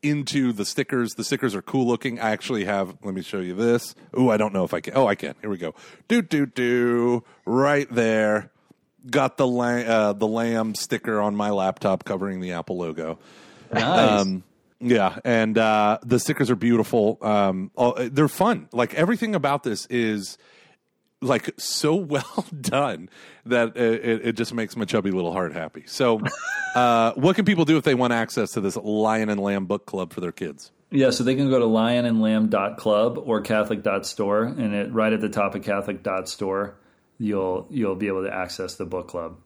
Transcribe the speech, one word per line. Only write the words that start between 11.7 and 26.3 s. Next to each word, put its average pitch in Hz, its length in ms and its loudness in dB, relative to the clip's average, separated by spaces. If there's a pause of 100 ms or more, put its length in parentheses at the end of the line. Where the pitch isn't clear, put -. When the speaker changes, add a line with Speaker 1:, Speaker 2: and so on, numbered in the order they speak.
Speaker 1:
covering 95 340 -4
the 90 140 -6
Apple 85 240 -6
logo. 82 400 -6 (560)
Speaker 2:
Nice. 113 480 4
Speaker 1:
Um, 92 220 -2 (360)
yeah, 113 440 2
and, 113 340 2
uh, 107 480 4
the 120 140 4
stickers 135 320 0
are 123 40 4
beautiful. 113 680 2
Um, 98 540 0
all, 120 220 2
they're 139 300 2
fun. - 460 0
Like, 117 200 0
everything 185 400 0
about 143 300 0
this 107 240 -4
is, 110 500 -2 (840)
like, 127 360 0
so - 380 -2
<laughs> - 0 -
well 151 500 -4 (140)
done 127 500 -2 (360)
that 117 320 2
it, 113 280 2
it, 113 220 0
it 117 60 0
just 113 200 -4
makes 113 220 -6
my 113 100 -4
chubby 101 260 0
little 90 200 -2
heart 87 220 -2
happy. 80 340 -10
So, 117 320 2 (280)